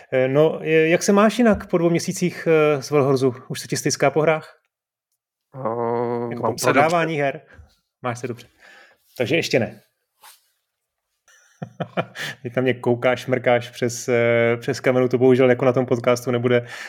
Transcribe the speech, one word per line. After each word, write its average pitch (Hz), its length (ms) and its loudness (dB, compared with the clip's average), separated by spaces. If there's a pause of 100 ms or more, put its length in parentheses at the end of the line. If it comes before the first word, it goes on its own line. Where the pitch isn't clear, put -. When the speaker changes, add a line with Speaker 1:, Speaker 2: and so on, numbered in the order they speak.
(120)
Speaker 1:
Eh, 131 160 2
no, 151 340 2
je, 156 280 2
jak 170 140 2
se 208 100 2
máš 202 240 4
jinak 220 320 2
po 180 80 0
dvou 170 120 2
měsících, 170 580 -4 (300)
eh, 131 40 -6
z 127 100 -12
Warhorsu? 135 420 2 (140)
Už - 120 -10
se - 80 -14
ti 143 100 -6
stýská 143 340 0
po 156 100 0
hrách? 156 380 -2 (960)
Speaker 2:
Eh, 135 40 -16 (720)
Speaker 1:
Jako 120 140 -8
Speaker 2:
mám 113 100 0
Speaker 1:
po - 40 -14
Speaker 2:
se - 80 -4
Speaker 1:
prodávání 160 520 2
Speaker 2:
dobře. 143 60 -2
Speaker 1:
her? 135 180 -4 (600)
Máš 120 180 -8
se 131 80 -10
dobře. 117 200 -12 (720)
Takže 127 180 -2
ještě 143 240 0
ne. 98 220 -6 (1800)
<laughs> - 800 -10
Ty 127 60 -10
tam 127 140 -2
mě 127 100 2
koukáš, 123 480 0
šmrkáš 120 480 0
přes, 120 400 -6
eh, 117 500 2
přes 127 200 -6
kameru, 127 280 2
to 123 100 0
bohužel 127 320 6
jako 123 160 2
na 123 80 4
tom 131 120 0
podcastu 120 460 -2
nebude, 120 340 0 (240)